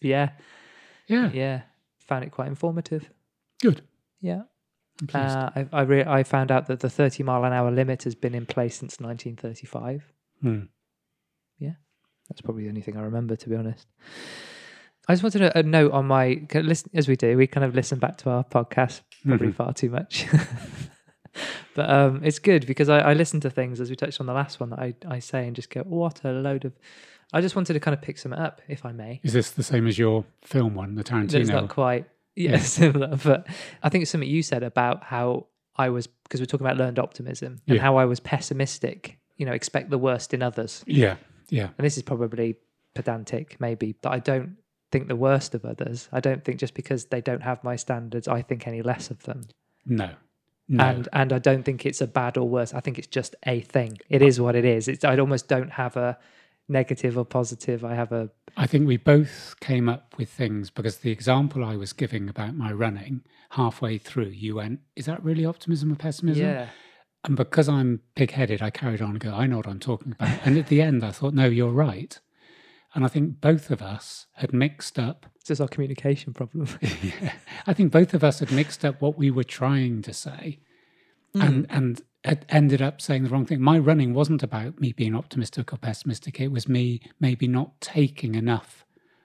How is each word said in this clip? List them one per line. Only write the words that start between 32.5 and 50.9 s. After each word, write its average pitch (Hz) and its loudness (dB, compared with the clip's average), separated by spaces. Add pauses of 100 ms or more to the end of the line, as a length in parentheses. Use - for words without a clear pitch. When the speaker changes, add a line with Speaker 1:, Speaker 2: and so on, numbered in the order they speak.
Speaker 2:
Yeah. 151 8
Speaker 1:
<laughs> - -
similar, 147 2
but - 4 (380)
I 156 2
think 175 2
it's 151 -4
something 143 -2
you 156 2
said 123 -2
about 123 0
how 123 -2 (300)
I 131 2
was, 123 -4 (200)
'cause 127 -4
we're 127 -4
talking 135 -2
about 131 2
learned 127 0
optimism, 127 -8
and 127 8
Speaker 2:
Yeah. 110 4
Speaker 1:
how 135 6
I 131 8
was 123 2
pessimistic, - -4 (160)
you 143 -6
know, 123 -2
expect - -4
the 139 0
worst 127 -2
in 127 -2
others. 120 -6
Speaker 2:
Yeah, 110 4 (340)
yeah. 107 -2 (100)
Speaker 1:
And 139 -2
this 147 0
is 127 -8
probably 117 -4 (400)
pedantic, 117 -6
maybe, 113 -4
but 143 -4
I 127 -2
don't 135 -2 (340)
think 139 0
the 123 -4
worst 135 2
of 113 -6
others. 117 -8
I 127 -4
don't 131 -2
think 127 -4
just - -6
because 127 -6
they 123 -4
don't 123 -4
have 127 -4
my 123 -4
standards, 117 -6
I 120 0
think - -8
any 117 -8
less 123 -4
of - -18
them. 120 -10 (420)
Speaker 2:
No. 107 -2 (600)
No. 131 6
Speaker 1:
And, 123 -2